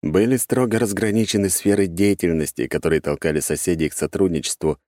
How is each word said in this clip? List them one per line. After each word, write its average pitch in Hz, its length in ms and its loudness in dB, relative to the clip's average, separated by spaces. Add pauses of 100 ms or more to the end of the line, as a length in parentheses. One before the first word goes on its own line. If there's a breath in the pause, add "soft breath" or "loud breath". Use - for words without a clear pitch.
Были 104 340 2
строго 117 440 0
разграничены 104 680 0
сферы 101 380 2
деятельности, 85 800 0
которые 78 340 0
толкали 76 380 -2
соседей 78 500 -2
к - 60 -6
сотрудничеству 78 920 -2